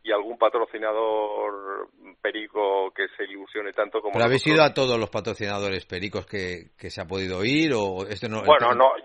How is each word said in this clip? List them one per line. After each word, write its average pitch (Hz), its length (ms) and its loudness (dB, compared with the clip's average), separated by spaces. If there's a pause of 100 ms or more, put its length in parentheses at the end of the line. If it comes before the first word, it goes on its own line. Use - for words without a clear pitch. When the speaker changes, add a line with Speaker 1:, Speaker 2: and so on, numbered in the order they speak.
Speaker 1:
y 110 100 -4
algún 104 260 -2
patrocinador 107 1500 -2 (340)
perico 101 680 -2
que 98 240 -4
se 104 100 -6
ilusione 98 460 -10
tanto 104 300 -2
como 104 120 -4
Speaker 2:
¿Pero 110 120 2
habéis 131 200 2
Speaker 1:
nosotros. 156 120 4
Speaker 2:
ido 156 140 8
a - 20 -16
todos 127 260 0
los 104 100 -2
patrocinadores 101 760 -4
pericos 92 400 -6
que, 90 520 -8
que 90 120 -12
se 98 120 -10
ha 87 40 -6
podido 92 400 -4
ir 151 300 2
o 98 320 -2
este 104 200 -8
no, 110 140 -4
el 98 40 -4
Speaker 1:
Bueno, 120 260 8
Speaker 2:
tema? 120 40 4
Speaker 1:
no, 131 160 8 (140)